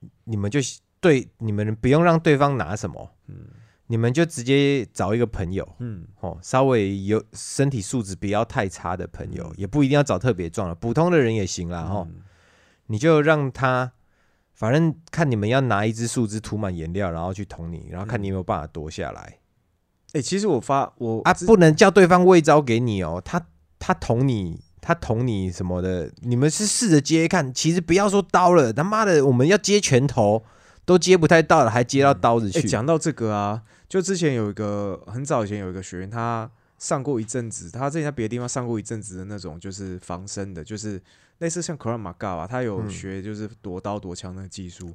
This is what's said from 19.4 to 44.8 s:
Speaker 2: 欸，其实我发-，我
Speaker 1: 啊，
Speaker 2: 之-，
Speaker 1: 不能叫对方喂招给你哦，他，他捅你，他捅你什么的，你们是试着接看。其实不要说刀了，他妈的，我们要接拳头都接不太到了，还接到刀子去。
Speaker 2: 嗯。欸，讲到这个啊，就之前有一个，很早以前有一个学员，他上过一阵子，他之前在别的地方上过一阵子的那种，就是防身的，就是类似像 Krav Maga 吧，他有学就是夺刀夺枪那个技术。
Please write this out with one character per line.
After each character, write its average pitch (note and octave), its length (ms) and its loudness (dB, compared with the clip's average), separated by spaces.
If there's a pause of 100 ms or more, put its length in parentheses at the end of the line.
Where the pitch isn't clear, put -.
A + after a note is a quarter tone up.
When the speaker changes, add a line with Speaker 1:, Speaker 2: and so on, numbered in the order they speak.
Speaker 2:
欸， D3 80 -2
其 F#3 160 -4
实 G#3 80 -2
我 D3+ 120 2
发-， C3+ 380 -2
我 A2+ 260 -4
Speaker 1:
啊， F3+ 120 4
Speaker 2:
之-， F3 100 -4
Speaker 1:
不 G#3+ 140 8
能 D#3+ 160 10
叫 G3 160 8
对 F#3 160 8
方 F3+ 180 6
喂 F3+ 160 10
招 D3+ 220 6
给 A#2 180 2
你 G#2+ 220 0
哦， E2+ 200 -4
他， F3 260 -6 (300)
他 - 140 -4
捅 B2+ 340 0
你， F#2 360 -2 (180)
他 E3+ 140 -2
捅 B2 320 -2
你 F#2+ 240 -2
什 F2+ 160 -6
么 F2+ 160 -2
的， F2+ 280 -4 (120)
你 A#2+ 140 -2
们 C#3 120 2
是 G#3 180 -2
试 A3+ 220 -2
着 D#3 120 6
接 D#3+ 280 2
看。 D#3+ 240 0
其 D#3 200 0
实 F3+ 100 0
不 D#3+ 100 -2
要 G3+ 160 4
说 G3 220 2
刀 F3+ 220 6
了， C3+ 200 6
他 A2+ 100 -2
妈 G#3+ 220 0
的， D#3 220 4
我 C3+ 60 4
们 B2 140 4
要 G3+ 120 4
接 G3+ 220 2
拳 D#3 260 2
头 A2 380 2 (400)
都 F3 120 6
接 F3+ 200 6
不 D#3+ 100 4
太 E3 160 6
到 D#3 220 4
了， A2 60 4
还 A#2+ 120 2
接 C3+ 200 2
到 C#3 120 6
刀 A#2 240 2
子 A2 100 -2
去。 B2 120 0
Speaker 2:
嗯。 - 20 -2
欸， A2+ 60 -2
讲 A2+ 180 -2
到 D#3+ 100 2
这 D#3 160 -2
个 A2 220 -4
啊， G#2 280 -4 (260)
就 F#3+ 120 -2
之 F#3 160 -4
前 D#3+ 180 0
有 G#2+ 160 -2
一 - 20 -8
个， G2+ 560 -6
很 B2 160 -10
早 C#3 200 -2
以 G2 40 -6
前 G#2 100 -6
有 F#2 120 -8
一 - 20 -10
个 F#2+ 100 -10
学 F#2 160 -12
员， F#2+ 100 -10
他 A#2 400 -6 (300)
上 C#3+ 240 -4
过 C3 180 -2
一 A2 40 -6
阵 A#2 260 -8
子， F2+ 180 -14
他 B2 220 -6
之 D#3+ 80 -6
前 D#3 60 -4
在 D3 80 -4
别 A#2+ 140 -4
的 - 20 -6
地 A#2+ 100 -6
方 B2 100 -8
上 B2 160 -6
过 A#2 140 -4
一 G#2 60 -6
阵 A2 180 -10
子 F#2+ 160 -14
的 F#2 60 -12
那 G#2 120 -12
种， F2 220 -14
就 G2 140 -14
是 F#2 280 -12
防 F2 280 -12
身 G2 260 -10
的， E2+ 80 -12
就 G#2+ 140 -12
是 G2+ 260 -10 (360)
类 E3+ 120 -4
似 E3+ 100 -6
像 E3 160 -8
Krav A#2 240 -6
Maga F#2 360 -8
吧， E2 100 -6
他 B2+ 160 -6
有 A2 260 -4
学 F#2+ 320 -10
就 G#2 140 -10
是 G#2 160 -10 (100)
夺 F#2 200 -10
刀 G#2 180 -6
夺 F#2 160 -10
枪 F2+ 220 -14
那 F#2+ 60 -14
个 F#2+ 60 -14
技 F2+ 200 -14
术。 F2 260 -16